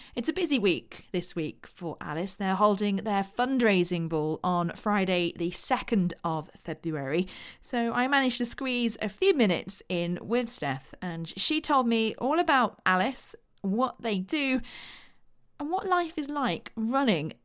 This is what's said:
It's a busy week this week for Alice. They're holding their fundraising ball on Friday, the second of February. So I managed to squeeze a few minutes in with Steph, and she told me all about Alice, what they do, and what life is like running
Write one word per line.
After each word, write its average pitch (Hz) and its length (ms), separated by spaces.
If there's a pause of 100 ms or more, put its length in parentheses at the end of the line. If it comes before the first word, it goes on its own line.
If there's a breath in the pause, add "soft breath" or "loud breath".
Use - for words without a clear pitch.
(140 loud breath)
It's 247 140
a 320 40
busy 294 280
week - 500
this - 240
week 156 320
for - 340
Alice. 165 360
They're 190 180
holding 208 440
their 196 260
fundraising 196 840
ball 156 360
on 175 320
Friday, 190 600
the 175 140
second 196 720
of 160 260 (140)
February. 156 640 (340 loud breath)
So 233 320
I 247 140
managed 269 320
to 247 60
squeeze 240 580
a 208 60
few 370 260
minutes 196 540
in 175 340
with 233 260
Steph, - 540
and 165 340
she 311 240
told 262 280
me 226 300
all 285 200
about 277 480
Alice, 185 480 (260)
what 220 420
they 214 180
do, 262 400 (960 loud breath)
and 294 100
what 381 200
life 349 280
is 285 120
like 277 480
running 220 560 (120)